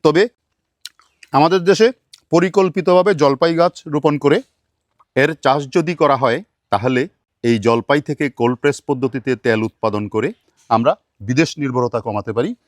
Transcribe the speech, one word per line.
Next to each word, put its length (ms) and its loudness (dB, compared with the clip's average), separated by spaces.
তবে 240 2
আমাদের 280 4
দেশে 320 2
পরিকল্পিতভাবে 840 2
জলপাই 400 2
গাছ 320 0
রোপণ 300 0
করে 240 2
এর 200 2
চাষ 380 0
যদি 220 -4
করা 200 2
হয়, 280 -2
তাহলে 380 -2
এই 160 0
জলপাই 420 0
থেকে 280 -6
কোল্ড 300 -2
প্রেস 280 -2
পদ্ধতিতে 480 -4
তেল 280 0
উৎপাদন 440 -4
করে 260 -4
আমরা 260 2
বিদেশ 380 -2
নির্ভরতা 440 -4
কমাতে 320 -8
পারি 220 -4